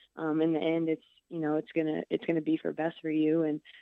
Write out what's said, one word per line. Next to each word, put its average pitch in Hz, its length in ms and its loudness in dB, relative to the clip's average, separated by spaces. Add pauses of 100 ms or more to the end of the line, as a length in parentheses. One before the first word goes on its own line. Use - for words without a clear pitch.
(160)
um, 156 240 0
in 165 120 4
the 151 80 0
end, 165 280 0
it's, 156 140 -2 (260)
you 170 120 -8
know, 151 160 0
it's 156 180 -4
gonna, 160 340 0
it's 170 160 -2
gonna 165 160 0
be 156 160 0
for 160 160 -4
best 160 300 -4
for 160 80 -4
you. 156 320 2
And, 151 180 -2 (220)